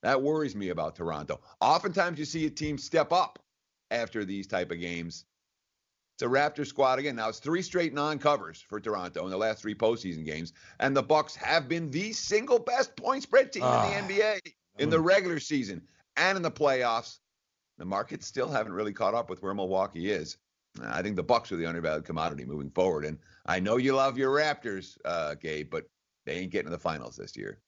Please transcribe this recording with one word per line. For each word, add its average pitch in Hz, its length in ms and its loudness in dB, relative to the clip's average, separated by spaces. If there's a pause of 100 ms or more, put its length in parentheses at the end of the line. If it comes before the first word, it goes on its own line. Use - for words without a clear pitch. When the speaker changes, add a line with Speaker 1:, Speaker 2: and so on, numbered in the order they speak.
Speaker 1:
That 135 180 4
worries 147 360 0
me 98 120 -4
about 80 280 -4
Toronto. 76 420 -4 (220)
Oftentimes 170 580 2
you 151 60 -4
see 156 220 -4
a - 20 0
team 151 280 -4
step 156 360 2
up 175 260 0 (520)
after 113 340 -2
these 98 220 -6
type 90 240 -2
of 85 100 -6
games. 85 420 -8 (920)
It's - 80 -6
a 120 80 0
Raptors 147 360 2
squad 131 320 4
again. 139 160 -4
Now, 110 140 -2
it's 110 100 -8
three 170 240 -2
straight 170 300 -2
non-covers 143 680 0
for - 180 -8
Toronto 90 440 -4
in 95 80 -4
the 92 60 -2
last 110 240 0
three 107 120 -4
postseason 104 520 0
games, 78 280 -6 (260)
and 135 160 2
the 135 60 4
Bucks 151 340 2
have 143 320 0
been 165 220 -4
the 196 240 -4
single 226 460 2
best 247 360 0
point 262 280 -2
spread - 280 6
team 190 120 -4
Speaker 2:
Ah. 120 220 6
Speaker 1:
in - 60 2
the - 60 0
N 202 100 -4
B 196 140 2
A 214 180 2 (380)
in 147 140 2
the 160 60 6
Speaker 2:
Mm. 160 80 4
Speaker 1:
regular 185 340 4
season 120 480 -4 (300)
and 185 180 4
in 185 80 -2
the 160 80 0
playoffs. 127 680 2 (600)
The 82 60 -12
markets 98 420 -4
still 135 220 -4
haven't 110 240 -2
really 104 200 -4
caught 104 220 0
up 117 160 -2
with 90 100 -10
where 98 140 -4
Milwaukee 95 560 -2
is. 82 260 -4 (460)
I 58 180 -4
think 104 140 -2
the 87 80 -2
Bucks - 280 2
are 98 40 -4
the 85 100 -2
undervalued 80 400 -2
commodity 80 400 -4
moving 71 240 -8
forward, 82 360 0
and 78 120 -6 (300)
I 92 120 0
know 104 180 2
you 135 180 4
love 135 240 2
your 135 180 2
Raptors, 120 680 -2
uh, 78 320 -2
Gabe, 76 360 -6
but 80 180 -6 (360)
they 69 80 -6
ain't 90 180 -6
getting 95 160 -2
to 80 40 -6
the 85 60 -6
finals 76 380 -4
this - 200 -12
year. 50 220 -10 (100)